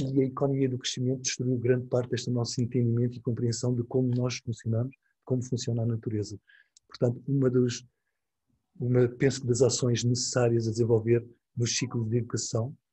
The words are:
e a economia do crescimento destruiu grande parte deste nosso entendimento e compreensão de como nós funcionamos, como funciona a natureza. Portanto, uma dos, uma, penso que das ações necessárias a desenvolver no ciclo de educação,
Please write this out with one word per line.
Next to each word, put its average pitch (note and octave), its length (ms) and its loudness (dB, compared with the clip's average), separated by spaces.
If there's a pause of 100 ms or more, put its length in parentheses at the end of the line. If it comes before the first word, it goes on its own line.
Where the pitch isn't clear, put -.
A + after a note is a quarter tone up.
e C3+ 180 2
a C3+ 40 4
economia C3+ 440 0
do B2 100 -2
crescimento B2+ 440 -2
destruiu B2+ 360 -2
grande B2 280 2
parte B2 240 0
deste A#2+ 200 -4
nosso A#2+ 300 -2
entendimento A#2+ 560 0
e A#2 40 -12
compreensão A#2+ 540 -2
de B2 100 -2
como B2+ 300 0
nós B2 240 -2
funcionamos, A#2 580 -4 (280)
como B2+ 180 -2
funciona A#2 400 -2
a A#2 40 0
natureza. A2 520 -4 (500)
Portanto, B2 380 -2
uma C3+ 240 2
dos, B2 360 0 (920)
uma, B2 300 4
penso C3 340 0
que C3 40 -6
das A#2+ 160 4
ações A#2+ 420 2
necessárias A#2+ 640 2
a A2+ 40 0
desenvolver A2+ 560 2 (320)
no A#2+ 80 0
ciclo A#2 420 -4
de A#2 100 0
educação, A#2 560 -4 (180)